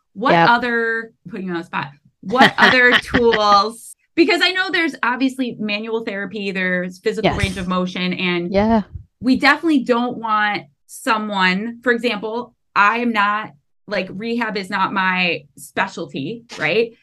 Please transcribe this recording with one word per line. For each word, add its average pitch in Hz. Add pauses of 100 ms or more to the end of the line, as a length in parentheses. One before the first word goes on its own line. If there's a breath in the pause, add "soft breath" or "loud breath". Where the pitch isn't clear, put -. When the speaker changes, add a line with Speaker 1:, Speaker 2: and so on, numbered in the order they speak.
(140)
Speaker 1:
What 208
Speaker 2:
Yep. 170
Speaker 1:
other, 233 (160)
putting 190
you 180
on 170
the 170
spot, 165 (280)
what 226
Speaker 2:
<laughs> -
Speaker 1:
other 247
tools? 214 (180)
Because 339
I 359
know 370
there's 330
obviously 247
manual 220
therapy, 196
there's 180
physical 202
Speaker 2:
Yes. 180
Speaker 1:
range 196
of 180
motion, 180
and 180
Speaker 2:
Yeah. 208 (380)
Speaker 1:
we 247
definitely 294
don't 240
want 214 (220)
someone, 208
for 254
example, 226 (220)
I 208
am 240
not, 208 (340)
like, 185
rehab 226
is 185
not 196
my 185 (120)
specialty, 185 (160)
right? 190 (120)